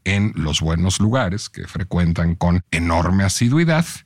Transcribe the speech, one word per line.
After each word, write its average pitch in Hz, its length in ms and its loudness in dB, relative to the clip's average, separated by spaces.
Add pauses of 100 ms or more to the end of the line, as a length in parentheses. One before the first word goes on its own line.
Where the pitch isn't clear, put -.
en 101 320 0
los 78 240 -2
buenos 85 400 0
lugares 107 480 0
que - 200 -14
frecuentan 85 680 0
con 87 340 2
enorme 85 540 0
asiduidad 156 600 2 (200)